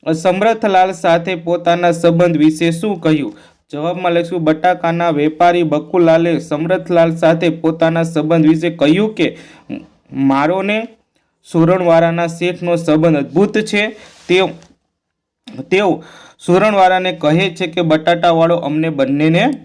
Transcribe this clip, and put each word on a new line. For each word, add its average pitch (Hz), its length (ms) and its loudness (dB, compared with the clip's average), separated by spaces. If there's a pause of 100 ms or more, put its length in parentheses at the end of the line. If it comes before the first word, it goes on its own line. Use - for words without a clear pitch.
અ, 160 60 -2
સમરથલાલ 190 800 0
સાથે 175 420 -2
પોતાના 170 560 -2
સંબંધ 170 460 2
વિશે 156 340 2
શું 175 300 -4
કહ્યું? 151 340 -2 (380)
જવાબમાં 170 400 -4
લખીશું 170 320 -2
બટાકાના 170 640 0
વેપારી 156 520 2
બકુલાલે 165 760 2
સમરથલાલ 165 800 0
સાથે 165 320 0
પોતાના 165 540 -2
સંબંધ 160 440 0
વિશે 165 240 2
કહ્યું 170 440 0
કે - 220 -2 (760)
મારો 139 500 0
ને 220 260 -4 (640)
સુરણવાળાના 170 760 2
શેઠનો 175 500 -4
સંબંધ 160 400 2
અદ્ભુત 156 420 0
છે. 214 300 -2 (400)
તેઓ, 180 220 2 (1200)
તેઓ 185 320 0 (440)
સુરણવાળાને 185 680 2
કહે 165 380 0
છે 180 160 -8
કે 175 160 -4
બટાટાવાળો 165 760 2
અમને 156 340 -4
બંનેને 151 600 0 (140)